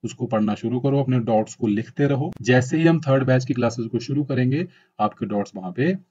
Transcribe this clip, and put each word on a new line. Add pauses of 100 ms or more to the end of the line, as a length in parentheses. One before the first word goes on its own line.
उसको
पढ़ना
शुरू
करो,
अपने
dots
को
लिखते
रहो। (100)
जैसे
ही
हम
third
batch
की
classes
को
शुरू
करेंगे, (340)
आपके
dots
वहाँ
पे (160)